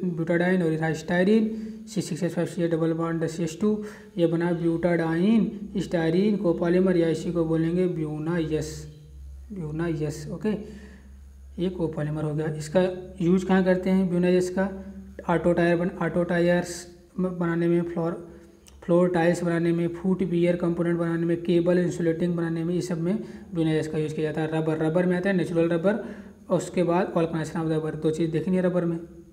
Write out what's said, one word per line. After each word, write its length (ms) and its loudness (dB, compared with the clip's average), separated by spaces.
butadiene 580 2
और 100 2
यहाँ 200 0
styrene, 760 0
सी 140 -4
सिक्स 220 -4
एच 80 -2
फ़ाइव 160 -2
सी 160 -4
एच 80 2
डबल 220 2
बॉन्ड 340 -2
सी 160 -4
एच 180 -6
टू 220 0
ये 100 4
बना 240 2
butadiene, 1300 2
styrene 580 0
copolymer 640 2
या 120 4
इसी 220 -2
को 140 0
बोलेंगे 420 2
ब्यूना 500 -4
यस, 580 -4
ब्यूना 340 -4
यस। 440 -4
ओके, 180 -4
ये 60 0
copolymer 540 -4
हो 100 -2
गया। 240 -2
इसका 640 0
यूज़ 240 4
कहाँ 180 4
करते 260 2
हैं 200 4
ब्यूना 180 2
यस 220 4
का? 340 -4
Auto 240 4
tire 240 4
बन-, 240 -2
auto 220 0
tires 640 0
बनाने 480 0
में, 140 4
floor, 460 -4
floor 260 4
tiles 340 2
बनाने 280 2
में, 160 0
फुटवियर 680 0
component 440 0
बनाने 260 0
में, 180 0
cable 360 4
insulating 560 0
बनाने 280 -2
में, 120 0
ये 60 0
सब 200 -4
में 220 -2
ब्यूना 160 2
यस 160 0
का 100 -4
यूज़ 160 -2
किया 180 -2
जाता 100 -2
है। 200 -2
Rubber, 160 0
rubber 280 2
में 120 2
आता 120 0
है 60 2
natural 340 2
रबर 560 -2
और 80 2
उसके 260 0
बाद 300 2
vulcanization 500 0
of 80 0
the 100 2
rubber, 220 -6
दो 80 2
चीज़ 200 0
देखनी 240 0
है 60 2
रबर 240 2
में। 140 0